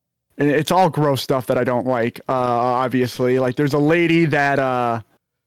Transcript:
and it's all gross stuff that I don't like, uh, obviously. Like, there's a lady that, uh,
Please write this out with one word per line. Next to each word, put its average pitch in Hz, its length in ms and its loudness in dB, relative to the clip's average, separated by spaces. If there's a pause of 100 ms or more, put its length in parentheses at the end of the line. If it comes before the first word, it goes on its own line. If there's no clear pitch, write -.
(380)
and 147 140 0
it's 151 200 0
all 180 180 4
gross 143 320 0
stuff 131 260 -2
that 127 100 0
I 123 60 2
don't 120 240 -2
like, 120 320 -2 (100)
uh, 135 40 0
obviously. 123 1080 0
Like, 127 160 -2
there's 147 180 -2
a 151 60 0
lady 165 460 2
that, 139 340 0
uh, 123 420 -2 (460)